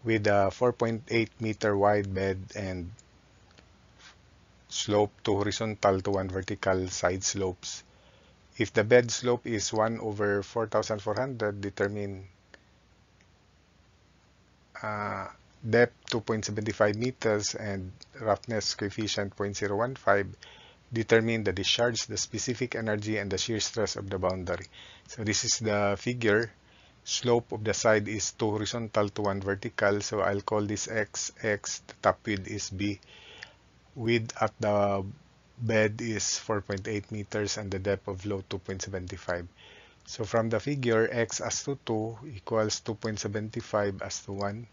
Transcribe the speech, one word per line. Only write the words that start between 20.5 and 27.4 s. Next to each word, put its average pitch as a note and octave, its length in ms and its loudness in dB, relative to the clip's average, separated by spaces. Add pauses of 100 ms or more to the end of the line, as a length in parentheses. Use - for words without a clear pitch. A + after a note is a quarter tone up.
determine A2+ 500 4
the G2 120 0
discharge, A#2 500 2
the G2+ 140 -6
specific - 560 -4
energy, G#2+ 420 0
and G2+ 160 -2
the F#2 60 0
shear A2 220 0
stress - 360 -2
of G2+ 140 -8
the G2 80 -2
boundary. F#2 480 -2 (400)
So - 160 -10
this G#2 220 0
is - 140 0
the G#2 420 2
figure. A#2 500 2 (540)
Slope - 480 0